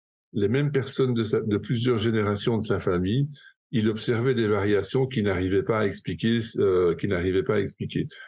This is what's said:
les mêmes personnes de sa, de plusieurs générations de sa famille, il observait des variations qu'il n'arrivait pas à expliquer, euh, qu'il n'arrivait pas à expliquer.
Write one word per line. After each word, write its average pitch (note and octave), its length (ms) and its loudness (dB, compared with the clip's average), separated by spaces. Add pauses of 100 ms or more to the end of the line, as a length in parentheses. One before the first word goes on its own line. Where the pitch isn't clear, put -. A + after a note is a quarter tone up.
(340)
les G2+ 140 0
mêmes C#3+ 240 0
personnes C3 420 0
de A2+ 80 0
sa, A2 200 0
de G#2+ 160 0
plusieurs A#2+ 420 0
générations G#2+ 580 0
de G2+ 60 -2
sa G2 160 -2
famille, F#2+ 480 0 (440)
il A2 180 2
observait A#2+ 460 0
des A2+ 120 2
variations G#2 600 2
qu'il A#2 160 -2
n'arrivait F#2 400 2
pas A2 160 0
à G#2+ 60 2
expliquer, G2 540 -2 (200)
euh, F#2 360 4
qu'il F#2 140 -4
n'arrivait F#2 340 0
pas G#2+ 120 0
à G#2+ 40 2
expliquer. - 480 -4 (200)